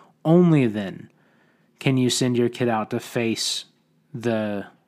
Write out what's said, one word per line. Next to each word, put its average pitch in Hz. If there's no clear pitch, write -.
Only 160
then 101
can 135
you 127
send 123
your 120
kid 120
out 110
to 117
face -
the 110